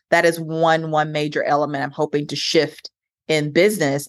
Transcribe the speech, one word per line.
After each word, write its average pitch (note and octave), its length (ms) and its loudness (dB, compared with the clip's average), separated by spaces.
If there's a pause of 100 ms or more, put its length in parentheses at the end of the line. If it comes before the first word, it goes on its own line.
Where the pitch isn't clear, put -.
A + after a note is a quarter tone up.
(100)
that E3+ 140 4
is E3+ 140 2
one, D#3+ 520 0
one D3+ 200 0
major D3+ 340 -2
element D3 380 0
I'm C#3 80 -6
hoping D3 380 -2
to C#3+ 80 -8
shift - 540 -2 (380)
in D3+ 240 0
business D#3+ 560 2